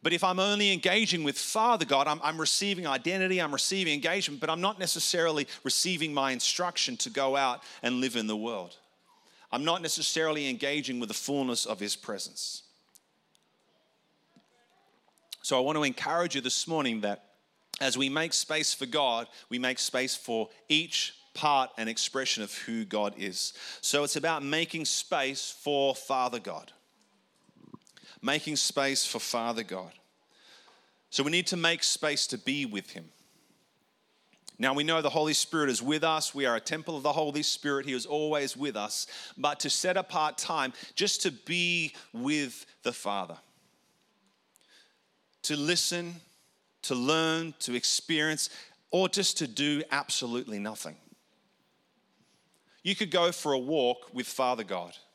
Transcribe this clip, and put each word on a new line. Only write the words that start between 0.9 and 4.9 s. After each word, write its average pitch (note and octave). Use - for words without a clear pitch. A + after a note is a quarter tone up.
with C#3+
Father A3
God, C#3
I'm, D3+
I'm D#3
receiving F#3
identity, F3+
I'm D#3
receiving F3
engagement, D3+
but D#3
I'm D#3+
not F#3+
necessarily E3